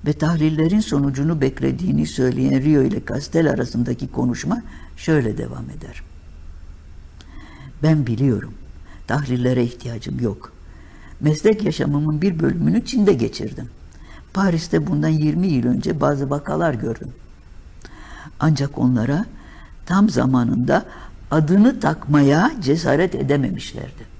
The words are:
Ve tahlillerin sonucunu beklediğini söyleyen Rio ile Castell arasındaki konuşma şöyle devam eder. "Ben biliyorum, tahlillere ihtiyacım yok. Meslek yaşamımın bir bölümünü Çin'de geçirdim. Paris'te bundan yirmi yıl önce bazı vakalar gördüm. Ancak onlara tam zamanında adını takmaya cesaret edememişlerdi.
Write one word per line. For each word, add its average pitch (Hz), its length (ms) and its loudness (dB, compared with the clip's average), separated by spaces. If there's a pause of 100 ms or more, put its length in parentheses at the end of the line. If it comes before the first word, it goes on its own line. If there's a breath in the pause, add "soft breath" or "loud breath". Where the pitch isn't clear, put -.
Ve 147 60 2
tahlillerin 160 640 2
sonucunu 143 600 0
beklediğini 135 680 0
söyleyen 131 560 2
Rio 147 200 6
ile - 260 0
Castell 147 400 0
arasındaki 123 600 -2
konuşma 127 500 -2 (360 loud breath)
şöyle 131 400 2
devam 123 320 -8
eder. - 340 -12 (1800 loud breath)
"Ben 151 240 4
biliyorum, 117 460 0 (540 loud breath)
tahlillere 123 560 0
ihtiyacım 120 560 -6
yok. 113 320 -4 (680 loud breath)
Meslek 208 420 2
yaşamımın 151 580 0
bir 175 180 0
bölümünü 156 460 2
Çin'de 208 280 4
geçirdim. 117 560 -4 (640 loud breath)
Paris'te 165 540 2
bundan 151 220 2
yirmi 156 380 2
yıl 127 180 2
önce 131 360 0
bazı 143 280 0
vakalar 147 440 0
gördüm. 113 360 -6 (1300 loud breath)
Ancak 143 380 2
onlara 127 480 2 (600 loud breath)
tam 202 240 4
zamanında 127 760 2 (460 loud breath)
adını 180 480 6
takmaya 147 720 4 (100)
cesaret 165 540 2
edememişlerdi. 135 880 -2 (160)